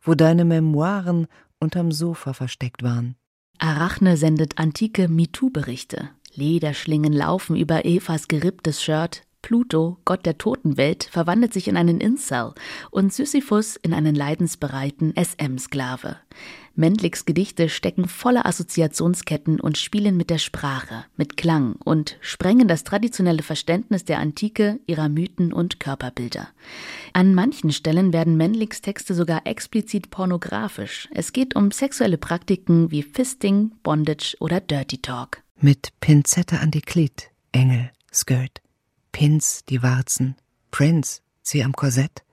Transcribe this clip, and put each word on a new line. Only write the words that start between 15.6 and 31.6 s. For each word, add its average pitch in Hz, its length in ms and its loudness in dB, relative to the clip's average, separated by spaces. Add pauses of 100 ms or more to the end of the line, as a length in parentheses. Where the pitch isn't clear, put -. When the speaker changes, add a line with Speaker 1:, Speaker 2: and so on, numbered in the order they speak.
Speaker 2:
Mendliks 175 520 0
Gedichte 170 420 0
stecken 180 400 -2
voller - 380 0
Assoziationsketten 165 1120 -2
und 151 160 -2
spielen 202 400 0
mit 170 140 0
der 160 80 0
Sprache, 127 680 -8 (140)
mit 151 180 -4
Klang 151 380 2 (100)
und 156 380 0
sprengen 214 460 4
das 165 160 0
traditionelle 190 580 0
Verständnis 175 640 -2
der 160 120 0
Antike, 208 680 -2
ihrer 156 240 0
Mythen 170 420 0
und 175 260 -2
Körperbilder. 127 680 -8 (640)
An 185 220 6
manchen 180 360 2
Stellen 170 440 2
werden 165 240 2
Mendliks 214 420 0
Texte - 320 -8
sogar 170 340 0
explizit - 640 -4
pornografisch. 185 1040 -6
Es - 220 -6
geht 262 200 -2
um 202 160 4